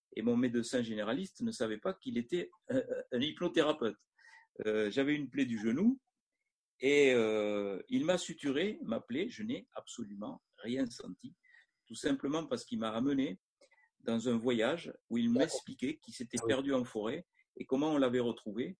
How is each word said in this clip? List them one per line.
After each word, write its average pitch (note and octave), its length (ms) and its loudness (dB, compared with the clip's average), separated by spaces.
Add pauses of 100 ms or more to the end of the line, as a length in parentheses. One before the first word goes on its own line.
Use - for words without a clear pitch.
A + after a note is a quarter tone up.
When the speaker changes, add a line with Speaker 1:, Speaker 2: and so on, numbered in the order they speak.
(160)
Speaker 1:
et - 60 -4
mon A#2 160 2
médecin A#2+ 460 0
généraliste A2+ 580 -4
ne A2+ 100 -2
savait A2 280 -4
pas F#3+ 160 -4
qu'il A#2 220 -6
était, E3+ 340 -4 (180)
euh, B2+ 420 -2
un B2 100 0
hypnothérapeute. D3+ 760 0 (720)
Euh, G#2+ 240 2
j'avais C#3 240 2
une C#3+ 160 -4
plaie C3 140 2
du A#2 120 -2
genou D3 420 4 (800)
et, C#3 360 6
euh, G#2 720 2
il C3 160 2
m'a F3 140 4
suturé D#3+ 640 -2
ma A2+ 160 -2
plaie. D#3+ 300 -4
Je A2+ 120 -12
n'ai B2 320 -6
absolument G#2+ 680 -12 (140)
rien B2 300 -4
senti, - 480 -14 (520)
tout A#2 80 -16
simplement D3 500 -2
parce B2 200 -4
qu'il A#2 120 -6
m'a A2 140 -2
amené C#3 480 0 (640)
dans A2+ 280 0
un A#2 80 4
voyage A#2+ 560 2 (160)
où A#2 80 -2
il A#2 100 2
Speaker 2:
D'accord. A#2+ 120 4
Speaker 1:
m'expliquait - 580 -2
qu'il - 160 -20
s'était A#2+ 280 -8
Speaker 2:
Ah A2+ 40 -4
oui. A#2 40 2
Speaker 1:
perdu C#3 240 0
en B2+ 100 2
forêt A#2+ 420 -4 (320)
et - 80 -10
comment D3 260 0
on D3+ 60 2
l'avait B2+ 220 4
retrouvé. A#2 600 -4